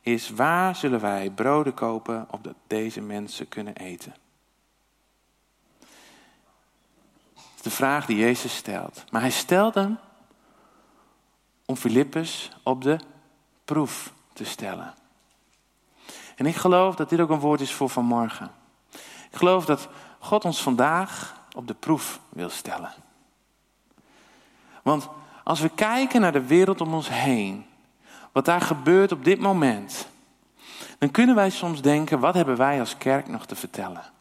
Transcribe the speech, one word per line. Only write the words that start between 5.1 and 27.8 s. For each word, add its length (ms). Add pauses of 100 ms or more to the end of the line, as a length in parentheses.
Dat 220
is 60
de 80
vraag 360
die 120
Jezus 380
stelt. 560
Maar 100
hij 100
stelt 440
hem 220 (1700)
om 100
Filippus 760 (140)
op 180
de 180 (680)
proef 480 (200)
te 120
stellen. 480 (1400)
En 100
ik 100
geloof 400
dat 140
dit 100
ook 100
een 100
woord 220
is 120
voor 160
vanmorgen. 640 (800)
Ik 40
geloof 300
dat 220 (320)
God 260
ons 160
vandaag 800 (140)
op 120
de 80
proef 440 (100)
wil 200
stellen. 440 (1900)
Want 240 (340)
als 160
we 100
kijken 520
naar 100
de 140
wereld 360
om 120
ons 160
heen, 560 (680)